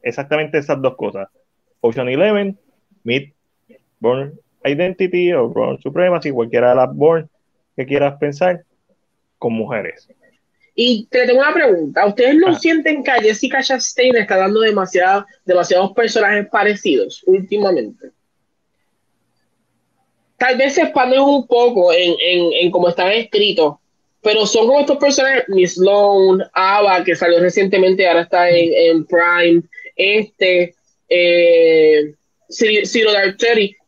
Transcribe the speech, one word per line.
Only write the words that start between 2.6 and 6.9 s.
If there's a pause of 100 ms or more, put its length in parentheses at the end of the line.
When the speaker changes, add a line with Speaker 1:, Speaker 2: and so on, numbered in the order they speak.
Speaker 1:
Meet (680)
Bourne (320)
Identity
o
Bourne
Supremacy,
cualquiera
de
las